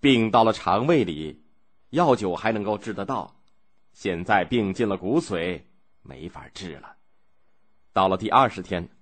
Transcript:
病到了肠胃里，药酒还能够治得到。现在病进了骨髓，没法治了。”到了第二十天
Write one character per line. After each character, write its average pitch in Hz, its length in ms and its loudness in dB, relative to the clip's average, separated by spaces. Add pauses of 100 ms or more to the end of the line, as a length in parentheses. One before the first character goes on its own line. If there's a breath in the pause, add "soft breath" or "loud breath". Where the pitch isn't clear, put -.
病 120 300 4
到 113 120 6
了 113 100 4
肠 104 340 0
胃 151 180 4
里， 78 360 -8 (500)
药 151 260 4
酒 95 180 -2
还 110 160 -2
能 107 140 -2
够 104 120 -2
治 101 180 -8
得 98 100 -8
到。 101 300 -8 (580)
现 87 320 -6
在 98 200 2
病 101 280 0
进 110 160 -2
了 98 80 -2
骨 98 240 0
髓， 90 400 -4 (420)
没 67 260 -16
法 - 260 -18
治 90 200 -12
了。” - 220 -20 (960)
到 95 140 4
了 95 100 2
第 107 120 -4
二 127 200 4
十 98 140 -8
天 87 240 -6 (160)